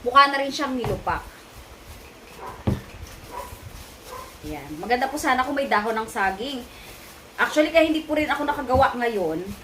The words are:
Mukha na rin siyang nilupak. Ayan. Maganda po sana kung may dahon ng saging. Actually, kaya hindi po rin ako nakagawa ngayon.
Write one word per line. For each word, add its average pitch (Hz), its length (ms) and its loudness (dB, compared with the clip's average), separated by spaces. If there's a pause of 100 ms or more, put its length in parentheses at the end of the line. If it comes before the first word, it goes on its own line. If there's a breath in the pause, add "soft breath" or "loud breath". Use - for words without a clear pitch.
Mukha 269 240 8
na 277 160 0
rin 269 80 -2
siyang 269 240 -2
nilupak. 190 480 -2 (3250)
Ayan. 147 320 -10
Maganda 247 320 0
po 285 80 -4
sana 254 240 2
kung 277 160 0
may 277 80 0
dahon 220 320 2
ng 220 80 -4
saging. 220 560 -2 (720 loud breath)
Actually, 302 400 4
kaya 320 160 8
hindi 311 160 0
po 311 80 0
rin 302 160 2
ako 285 160 2
nakagawa 262 480 4
ngayon. 196 480 0 (220)